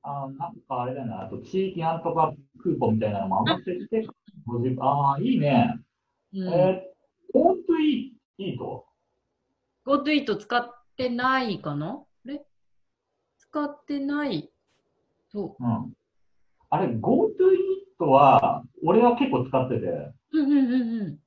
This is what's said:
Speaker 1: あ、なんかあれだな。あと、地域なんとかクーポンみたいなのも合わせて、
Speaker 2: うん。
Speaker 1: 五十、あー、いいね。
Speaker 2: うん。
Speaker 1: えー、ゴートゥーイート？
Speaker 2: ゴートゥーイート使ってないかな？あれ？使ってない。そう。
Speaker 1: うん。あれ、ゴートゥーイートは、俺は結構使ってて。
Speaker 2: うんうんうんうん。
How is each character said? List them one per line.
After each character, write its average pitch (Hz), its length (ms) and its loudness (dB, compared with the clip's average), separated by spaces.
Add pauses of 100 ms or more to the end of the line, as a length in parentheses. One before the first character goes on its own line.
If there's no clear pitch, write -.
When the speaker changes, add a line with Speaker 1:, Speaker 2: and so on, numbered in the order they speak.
Speaker 1:
あ、 139 240 -8
な 135 220 -10
ん - 60 -14 (120)
か 123 160 -6
あ 123 40 -4
れ 127 100 -6
だ 123 80 -8
な。 95 220 -8
あ - 20 -14
と、 - 100 -10
地 190 320 -4
域 170 100 -8
な 160 180 -2
ん - 40 -10
と 170 120 -4
か 160 180 2 (280)
ク 175 100 -2
ー 135 100 0
ポ 110 100 2
ン 110 40 2
み 110 60 0
た 107 80 0
い 104 40 -2
な 98 80 -4
の 190 80 -4
も - 120 0
合 320 120 2
わ - 60 0
せ - 60 -12
て、 190 360 -4
Speaker 2:
う - 560 -12
ん。 120 40 -2
Speaker 1:
五 - 0 -
十、 127 200 0
あ 139 400 2
ー、 - 20 -2
い 247 140 0
い - 20 0
ね。 147 400 2 (540)
Speaker 2:
う 190 40 -10
ん。 185 120 -4
Speaker 1:
え 185 440 2 (400)
ー、 - 60 4
ゴ 339 140 4
ー 370 40 0 (100)
ト 339 80 2
ゥ - 20 2 (640)
ー 202 40 -8
イ 180 120 -8
ー - 20 -12
ト？ - 280 -12 (1000)
Speaker 2:
ゴ 269 100 0
ー 285 40 2
ト 277 60 -4
ゥ - 40 -2
ー 302 60 2
イ 285 80 4
ー - 20 -10
ト 208 120 -2
使 - 220 -4
っ 240 100 -4 (280)
て 254 140 -4
な 254 320 0
い 202 180 -4
か 143 160 -6
な？ 180 260 -8 (240)
あ - 20 -14
れ？ 285 160 -12 (920)
使 - 260 -6
っ 285 220 -10
て 285 120 -4
な 285 280 -2
い。 160 240 -4 (840)
そ 202 260 -8
う。 123 60 -10
Speaker 1:
う - 20 -2
ん。 - 260 -4 (760)
あ 151 100 0
れ、 180 100 0
ゴ 226 400 2
ー - 100 0
ト 370 60 4
ゥ 381 40 8
ー 381 60 8
イ - 20 4 (400)
ー - 20 -20
ト 147 120 0
は、 - 520 6 (220)
俺 196 160 6
は 240 160 6
結 277 140 0
構 - 180 0
使 127 180 0
っ - 40 -8
て 110 100 -2
て。 95 60 -6 (460)
Speaker 2:
う 311 100 2
ん - 20 2
う - 20 0
ん 285 40 0
う 269 180 4
ん 233 320 -2
う 202 40 -4
ん。 147 220 -8